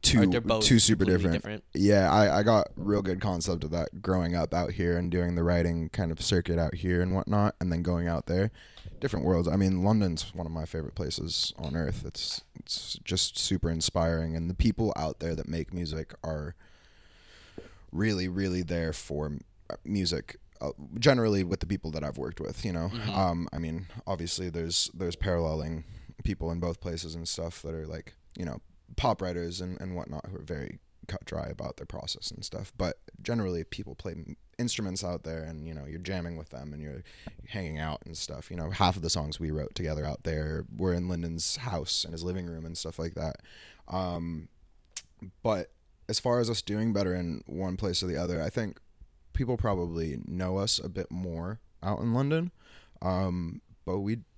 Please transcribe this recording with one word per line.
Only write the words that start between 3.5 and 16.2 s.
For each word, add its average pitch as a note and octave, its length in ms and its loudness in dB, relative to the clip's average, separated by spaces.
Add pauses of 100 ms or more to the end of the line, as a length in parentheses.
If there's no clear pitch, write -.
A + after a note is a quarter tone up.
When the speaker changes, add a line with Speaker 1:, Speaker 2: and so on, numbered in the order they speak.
Speaker 1:
of D2+ 80 -2
that E2+ 300 -2
growing F2+ 340 4
up E2 180 2
out E2+ 180 2
here F2 260 2
and F2 140 0
doing F2 240 2
the E2+ 80 4
writing E2+ 460 4
kind E2+ 220 0
of D#2+ 100 -4
circuit F2 380 2
out D#2+ 160 2
here F2 260 2
and F#2 140 2
whatnot, G#2 440 2
and F2+ 120 2
then E2+ 100 2
going E2+ 260 2
out E2 200 0
there. F#2+ 240 2 (500)
Different G2 240 -2
worlds. F2 220 4
I D#2 80 2
mean, F#2+ 280 4
London's G2 520 2
one E2+ 100 -4
of D#2+ 60 -6
my D#2+ 140 -4
favorite D#2 300 -6
places - 600 -4
on C2+ 180 -4
earth. D#2+ 300 0
It's, - 360 -6 (160)
it's - 460 -8
just - 340 0
super F2 320 0
inspiring, E2 680 0
and E2 140 -2
the F#2 40 -2
people A2 420 4
out D2+ 240 -2
there E2 160 -2
that D#2 120 -6
make D#2+ 260 -4
music D#2+ 400 -4 (100)